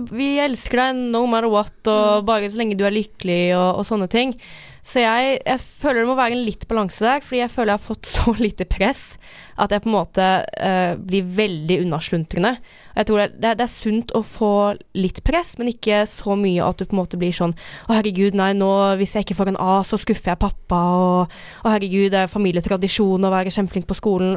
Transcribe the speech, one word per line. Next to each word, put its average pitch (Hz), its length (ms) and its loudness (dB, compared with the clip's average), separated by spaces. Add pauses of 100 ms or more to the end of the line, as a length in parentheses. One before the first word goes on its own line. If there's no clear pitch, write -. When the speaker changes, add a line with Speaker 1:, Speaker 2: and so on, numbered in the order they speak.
(100)
Speaker 1:
vi 277 320 -2
elsker 254 400 -2
deg 254 200 -2 (120)
no 233 160 2
matter 226 220 2
what», 208 340 0
og 208 360 4
Speaker 2:
Mm. 202 40 -8
Speaker 1:
«Bare 208 240 0
så 220 80 -8
lenge 214 200 -2
du 202 80 2
er 202 80 0
lykkelig», 180 600 0
og, 180 240 2
og 196 80 -2
sånne 202 240 -2
ting. 247 240 0 (520)
Så 254 160 0
jeg, 247 400 2
jeg 262 180 -2
føler 247 440 -2
det - 20 0
må 254 80 0
være 240 220 0
en 247 100 -2
litt - 240 -6
balanse 208 320 -2
der, 277 220 2
fordi 247 180 -2
jeg 240 80 -2
føler 214 220 0
jeg 208 80 -2
har - 80 -14
fått - 220 -8
<laughs> - 60 0
så 233 220 2
lite 208 320 -2
press - 460 -2 (400)
at 202 160 0
jeg 202 100 0
på 226 60 -2
en 220 80 2
måte, 190 280 2 (360)
eh, 185 400 2
blir 190 240 0 (120)
veldig 180 500 0
unnasluntrende. 170 680 0 (400)
Og - 80 0
jeg 208 80 0
tror 208 140 4
det, 202 40 2 (140)
det 220 80 2
er, 226 100 0
det 247 60 0
er 240 80 -4
sunt 220 420 -2
å 220 80 0
få 214 280 -2 (440)
litt 185 300 -2
press, 330 340 0
men 240 140 -2
ikke 208 380 2
så 202 280 -2
mye 185 260 2
at - 140 -2
du 190 60 -4
på - 100 -12
en 190 60 2
måte 180 180 -4
blir 175 160 0
sånn, 170 220 0 (320)
«Å, 226 80 4
herregud, 202 400 2
nei, 190 220 2
nå, 190 120 2 (300)
hvis 196 160 -2
jeg 202 100 -2
ikke 180 140 -4
får 190 140 0
en - 100 -4
A, 190 220 4
så 214 120 0
skuffer 196 360 0
jeg - 100 -2
pappa», - 360 -2 (200)
og, 180 360 2 (280)
«Å, 226 80 2
herregud, 196 400 2
det 190 100 4
er 180 100 -4
familietradisjon 190 920 2
å 190 60 2
være 185 220 0
kjempeflink 190 340 -2
på 190 80 -2
skolen.» 185 400 0